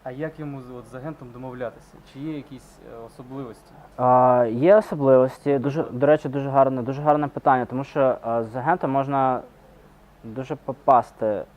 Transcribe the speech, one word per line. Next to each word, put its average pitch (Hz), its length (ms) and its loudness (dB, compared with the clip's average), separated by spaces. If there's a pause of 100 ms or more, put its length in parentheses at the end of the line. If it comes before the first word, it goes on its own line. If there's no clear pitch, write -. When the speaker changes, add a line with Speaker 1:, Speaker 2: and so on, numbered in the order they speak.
Speaker 1:
А 131 80 -12
як 156 280 -10
йому 143 220 -12
з, 123 100 -18
от, 123 200 -16
з 123 40 -18
агентом 131 380 -14
домовлятися? 123 640 -12 (160)
Чи 135 60 -18
є 156 160 -10
якісь, 131 440 -18 (140)
е, 117 40 -16 (100)
особливості? 127 640 -16 (260)
Speaker 2:
А, 127 540 6
є 147 240 4
особливості. 139 840 2
Дуже, 139 240 -4
Speaker 1:
Добре. - 160 -8
Speaker 2:
до 143 60 2
речі, 151 240 2
дуже 139 200 -6
гарне, 135 320 2
дуже 135 200 -6
гарне 147 260 2
питання, 131 380 0
тому 127 180 -6
що, 135 340 0 (100)
е, 117 160 -2
з 110 120 -10
агентом 143 360 -2
можна 135 500 -2 (840)
дуже 127 320 -10
попасти. 113 880 0 (140)